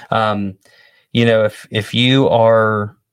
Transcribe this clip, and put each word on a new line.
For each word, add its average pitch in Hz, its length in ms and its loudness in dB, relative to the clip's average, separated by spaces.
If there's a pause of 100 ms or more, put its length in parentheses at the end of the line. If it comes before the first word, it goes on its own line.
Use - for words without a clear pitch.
(100)
Um, 104 460 -4 (560)
you 117 120 0
know, 110 200 2
if, - 260 -6
if 110 240 -6
you 127 340 2
are 110 680 0 (160)